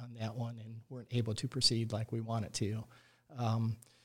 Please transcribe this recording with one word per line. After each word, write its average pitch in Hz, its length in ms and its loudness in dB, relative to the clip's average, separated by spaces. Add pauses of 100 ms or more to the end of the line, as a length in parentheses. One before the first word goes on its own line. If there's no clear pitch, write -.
on 120 180 -12
that 110 140 -2
one 117 240 -2
and 110 200 -10 (120)
weren't 123 220 -10
able 113 240 2
to 127 120 -2
proceed 113 440 4
like 110 200 0
we 113 80 0
wanted 113 340 0
to. 110 300 0 (540)
Um, 110 400 2 (280)